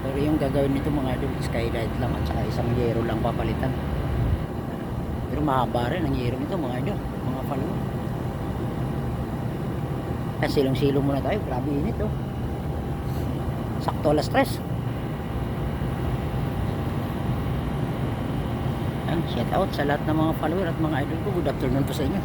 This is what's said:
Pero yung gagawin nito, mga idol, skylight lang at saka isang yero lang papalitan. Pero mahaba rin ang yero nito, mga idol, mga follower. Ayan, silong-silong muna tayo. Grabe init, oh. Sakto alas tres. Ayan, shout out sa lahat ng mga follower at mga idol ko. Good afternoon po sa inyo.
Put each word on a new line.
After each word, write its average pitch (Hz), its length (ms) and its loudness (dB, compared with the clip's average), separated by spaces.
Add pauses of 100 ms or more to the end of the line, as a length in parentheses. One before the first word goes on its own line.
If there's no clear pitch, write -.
Pero 135 160 0
yung 151 160 4
gagawin 139 400 4
nito, 139 160 0
mga 131 240 2
idol, 135 240 0
skylight 113 580 0
lang 117 140 2
at - 160 0
saka 113 160 2
isang 127 320 0
yero 117 320 4
lang 113 160 0
papalitan. 113 480 2 (1600)
Pero 135 100 0
mahaba 123 480 2
rin 160 140 0
ang 139 140 2
yero 120 180 0
nito, 147 240 -2
mga 127 240 -2
idol, 190 160 0
mga 127 480 -2
follower. - 320 -2 (2750)
Ayan, 143 80 0
silong-silong 135 560 4
muna 139 160 2
tayo. 180 240 0
Grabe 127 240 -2
init, - 320 0
oh. - 80 0 (1700)
Sakto - 320 0
alas - 160 4
tres. - 320 2 (4000)
Ayan, 160 120 0 (120)
shout 120 240 0
out 196 160 2
sa 143 160 0
lahat 147 160 2
ng 156 160 2
mga 160 160 4
follower 165 320 0
at 143 160 0
mga 156 160 2
idol 139 240 -2
ko. - 40 0 (120)
Good 147 80 0
afternoon 135 400 2
po - 80 -2
sa - 80 0
inyo. 160 220 2